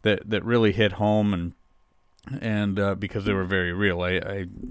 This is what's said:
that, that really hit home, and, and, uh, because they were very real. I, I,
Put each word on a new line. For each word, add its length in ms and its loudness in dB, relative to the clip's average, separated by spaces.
that, 260 2
that 160 0
really 260 4
hit 220 2
home, 400 2
and, 200 -4
and, 360 -2
uh, 160 0
because 300 -6
they 80 0
were 140 0
very 260 0
real. 300 0
I, 140 0
I, 300 -4